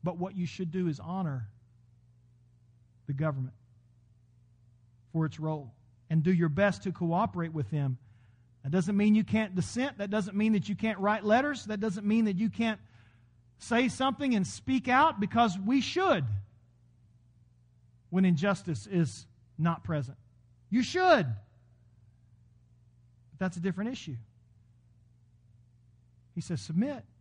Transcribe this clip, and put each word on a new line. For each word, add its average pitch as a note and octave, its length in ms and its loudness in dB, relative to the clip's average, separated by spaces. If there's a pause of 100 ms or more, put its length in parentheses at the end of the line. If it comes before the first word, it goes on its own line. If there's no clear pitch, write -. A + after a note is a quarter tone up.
But E3+ 140 -6
what F#3+ 180 -6
you F3 100 -4
should F3 240 -6
do F3+ 160 -2
is D3+ 140 -2
honor D#3 480 -6 (1600)
the C#3+ 80 -4
government C3+ 400 -4 (1600)
for D#3+ 140 0
its D3+ 140 -8
role D3+ 340 -6 (360)
and D#3+ 120 2
do F3 100 4
your E3+ 180 4
best G3 340 2
to F#3+ 80 -2
cooperate E3+ 600 -2
with D3+ 180 -4
them. C#3 280 -2 (680)
That C#3 80 -4
doesn't F#3 240 0
mean G#3 180 6
you A3 100 4
can't G#3 300 -2
dissent. A#3 440 -4
That G3+ 120 -6
doesn't G3+ 260 -2
mean A3 160 2
that G#3 160 0
you G#3 60 -2
can't G#3+ 240 -2
write G3+ 260 0
letters. B3+ 420 2
That G#3+ 120 -6
doesn't G#3 260 -4
mean A3 220 4
that G3 100 0
you G#3+ 140 0
can't A3 300 -4 (760)
say A#3+ 300 2
something C4 460 0
and G3 120 2
speak - 420 -2
out, C4 320 4
because G#3+ 380 2
we A#3 220 2
should D#4 440 2 (1900)
when F#3 140 4
injustice F3+ 640 2
is E3+ 380 0 (300)
not E3 280 -2
present. C#3 340 -4 (520)
You A#3+ 120 2
should. E4+ 420 4
But - 2250 -16
that's F#3 180 -4
a F3 40 -8
different F#3+ 300 -4
issue. D3+ 260 -10 (2250)
He E3+ 60 -6
says, E3 200 -6
"Submit." A#3 440 -2 (160)